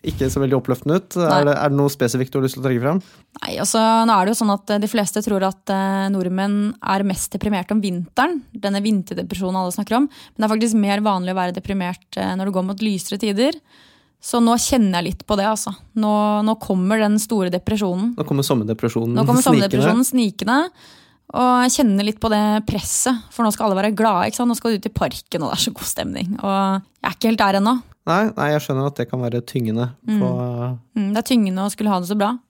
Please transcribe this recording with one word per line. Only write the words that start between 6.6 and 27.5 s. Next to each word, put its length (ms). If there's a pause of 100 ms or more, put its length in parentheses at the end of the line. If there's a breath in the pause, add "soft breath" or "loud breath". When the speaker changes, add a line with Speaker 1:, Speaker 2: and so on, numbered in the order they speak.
Speaker 2:
er 200
mest 280
deprimert 400
om 100
vinteren. 600 (140)
Denne 280
vinterdepresjonen 720
alle 160
snakker 260
om. 100 (300 loud breath)
Men 0
det 140
er 40 (120)
faktisk 120
mer 220
vanlig 320
å 20
være 200
deprimert, 500 (120)
eh, 180
når 100
det 80
går 120
mot 140
lysere 380
tider. 360 (680 soft breath)
Så 220
nå 140
kjenner 440
jeg 40
litt 200
på 120
det, 80
altså. 300 (200)
Nå, 480
nå 160
kommer 400
den 180
store 320
depresjonen. 680
Speaker 1:
Nå 100
kommer 180
sommerdepresjonen 720
Speaker 2:
Nå 100
kommer 160
Speaker 1:
snikende. 300
Speaker 2:
sommerdepresjonen 340
snikende. 640 (640 loud breath)
Og 360
jeg 20 (140)
kjenner 200
litt 140
på 100
det 380
presset, 500 (140)
for 120
nå 80
skal 200
alle 100
være 140
glade, 320
ikke 80
sant? 160
Nå 40
skal 160
du 60
ut 80
i 40
parken, 520
og 100
det 60
er 140
så 20
god 160
stemning. 540
Og 380 (200)
jeg 100
er 40
ikke 140
helt 100
der 200